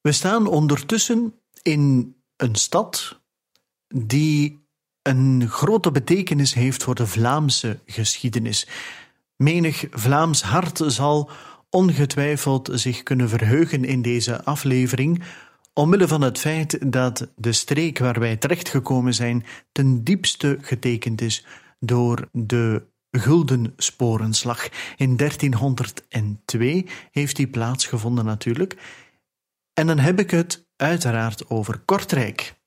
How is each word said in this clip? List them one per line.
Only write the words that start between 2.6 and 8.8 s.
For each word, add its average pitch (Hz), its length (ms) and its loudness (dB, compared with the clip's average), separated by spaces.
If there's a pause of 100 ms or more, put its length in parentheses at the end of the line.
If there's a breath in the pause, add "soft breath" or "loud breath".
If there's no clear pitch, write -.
die 147 800 0 (360)
een 131 480 4
grote 180 420 2
betekenis 143 640 2
heeft 123 300 0
voor 123 120 -2
de 113 120 -2
Vlaamse 123 800 0
geschiedenis. 113 840 -4 (680 loud breath)